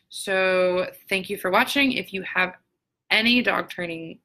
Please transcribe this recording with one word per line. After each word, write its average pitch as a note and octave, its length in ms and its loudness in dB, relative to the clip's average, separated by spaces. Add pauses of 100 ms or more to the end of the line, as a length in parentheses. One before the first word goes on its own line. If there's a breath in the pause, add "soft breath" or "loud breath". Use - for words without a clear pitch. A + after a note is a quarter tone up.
So F#3 840 0 (180)
thank F#3+ 220 -2
you G3+ 60 -4
for F#3+ 140 -4
watching. B3+ 420 2
If - 200 -6
you F#3+ 100 -6
have F#3 320 -2 (560)
any A#3 320 4
dog F3+ 280 0
training E3 540 -8